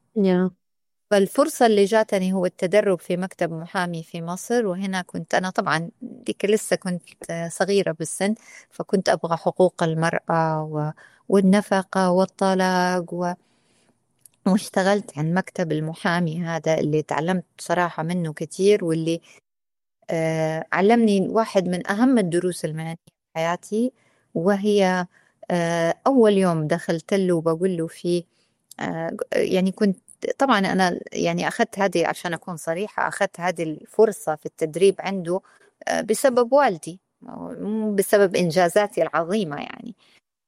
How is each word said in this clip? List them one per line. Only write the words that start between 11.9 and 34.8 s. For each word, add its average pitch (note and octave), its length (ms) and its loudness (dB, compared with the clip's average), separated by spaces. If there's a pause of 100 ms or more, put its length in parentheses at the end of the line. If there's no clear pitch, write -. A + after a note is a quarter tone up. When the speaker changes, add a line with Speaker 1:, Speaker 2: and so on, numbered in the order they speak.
Speaker 2:
والطلاق F#3 1040 0
و-، F3 200 -4 (1120)
واشتغلت G3 720 0
عن D#3+ 160 -2
مكتب F3+ 380 -2
المحامي E3 720 -2
هذا D#3+ 360 0
اللي D3+ 220 0
تعلمت E3+ 440 -2 (140)
صراحة E3+ 440 -2
منه E3+ 300 -4
كتير، F#3+ 520 0
واللي، E3 360 -2 (880)
آه، D#3+ 640 -2
علمني G3+ 560 4
واحد G3+ 380 0
من F3 240 -4
أهم A#3+ 260 4
الدروس F3 480 0
المهنية D#3+ 300 -8
في - 160 -20 (260)
حياتي، F3 540 -2 (420)
وهي، F#3+ 760 2 (440)
آه، E3+ 440 0 (120)
أول A#3 260 6
يوم F3 340 2
دخلت E3+ 460 -2
له F#3 220 2
وبقول E3 420 0
له D#3+ 100 -4
في، F3 360 -4 (560)
آه، E3 380 -6 (160)
يعني F#3 380 0
كنت G3 260 0 (420)
طبعا B3+ 200 2
أنا F#3 400 0 (140)
يعني E3+ 340 -2
أخذت - 320 -2
هذه، F3+ 280 0
عشان E3+ 260 -4
أكون E3 240 -10
صريحة، E3+ 500 -4
أخذت F#3+ 320 -4
هذه F3 240 -4
الفرصة D#3+ 720 0
في - 100 -12
التدريب E3 540 0